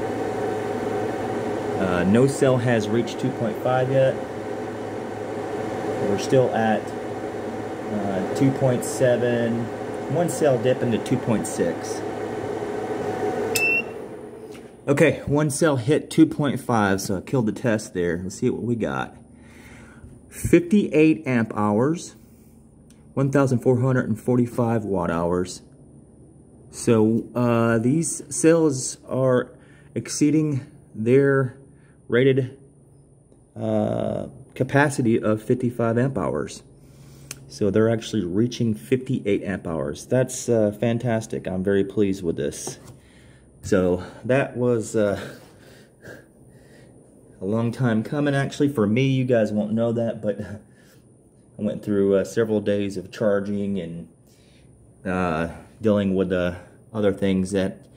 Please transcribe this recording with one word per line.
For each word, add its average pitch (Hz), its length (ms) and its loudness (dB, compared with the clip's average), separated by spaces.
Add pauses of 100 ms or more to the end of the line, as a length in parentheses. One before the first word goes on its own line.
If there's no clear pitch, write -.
(1800)
Uh, 90 260 2
no 117 200 6
cell 135 320 4
has 113 320 2
reached 120 300 0
two 131 120 -2
point 110 260 -2
five 127 340 0
yet. 131 240 4 (1900)
We're 101 80 2
still 131 380 2
at, 110 260 2
uh, - 1500 -6
two 135 160 4
point 127 320 0
seven. 120 800 0 (480)
One 170 160 0
cell 139 280 2
dip 127 240 2
into 120 180 0
two - 180 0
point 107 280 0
six. - 560 -4 (2750)
Okay, 143 400 4
one 147 240 2
cell 151 260 2
hit 123 320 0
two 160 160 6
point 143 340 0
five, 104 400 2
so 95 180 -4
I 82 40 -6
killed 123 240 0
the 107 60 0
test 107 420 -2
there. 87 300 0
Let's 92 160 -10
see 123 100 0
what - 140 -4
we 117 120 -2
got. 67 400 -4 (1120)
Fifty-eight 160 1000 0
amp 117 280 -2
hours. 113 600 -2 (1000)
one 139 180 0
thousand 131 280 4
four 127 200 4
hundred 127 300 2
and - 100 -2
forty-five 117 680 0
watt 87 260 -2
hours. 87 500 -2 (1120)
So, 113 640 2
uh, 117 420 4
these 143 460 0 (120)
cells 160 600 4 (100)
are 127 460 2 (400)
exceeding 147 720 0 (300)
their 135 640 4 (500)
rated, 127 500 2 (960)
uh, 110 720 -2 (280)
capacity 135 680 2
of 107 220 0
fifty-five 120 560 0
amp 135 180 0
hours. 71 460 -4 (840)
So 104 220 -2
they're 110 220 4
actually 113 340 -2
reaching 113 480 0
fifty-eight 107 720 -2
amp 90 240 -6
hours. 76 400 -4
That's, 127 420 0
uh, 107 220 4
fantastic. 113 720 -2
I'm 92 180 -4
very 98 200 4
pleased 98 400 0
with 82 140 -2
this. - 420 -6 (840)
So 90 420 2 (220)
that 127 320 0
was, 120 380 0
uh, 104 260 0 (2250)
a 92 60 -8
long 113 260 0
time 113 300 2
coming, 147 320 0
actually, 139 360 0
for 107 180 2
me. 123 180 2
You 131 200 2
guys 110 260 2
won't 104 220 -2
know 117 180 2
that, 113 320 -4
but 104 180 -4
I - 1200 -18
went - 220 -4
through, 98 320 4
uh, 92 80 4
several 107 380 0
days 101 360 -2
of 90 140 -10
charging 101 680 -2
and, 85 280 -10 (960)
uh, 87 440 0 (320)
dealing 101 340 2
with 92 140 2
the 90 260 0 (380)
other 104 200 2
things 95 380 0
that 95 340 -2 (120)